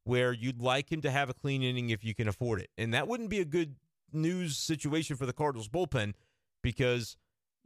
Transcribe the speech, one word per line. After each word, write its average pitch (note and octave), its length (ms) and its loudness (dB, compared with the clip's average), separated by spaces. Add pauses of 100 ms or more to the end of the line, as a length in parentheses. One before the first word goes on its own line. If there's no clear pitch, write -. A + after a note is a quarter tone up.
where B2 280 4
you'd A#2+ 300 -4
like C3 280 2
him D#3+ 120 -2
to C#3+ 80 2
have C#3 180 2
a B2+ 60 -6
clean C3+ 280 -2
inning B2 280 0
if A2 120 -2
you A2 120 -4
can A2+ 120 -2
afford G#2+ 360 0
it. - 160 -18
And A2+ 160 0
that C#3 120 2
wouldn't A#3 220 -4
be G#3 120 0
a F3 40 2
good D3+ 320 0 (340)
news D#3+ 460 0
situation D3+ 640 -2
for C3+ 80 -2
the A#2+ 80 -2
Cardinals A#2+ 340 -2
bullpen, B2 460 0 (480)
because B2 560 0 (480)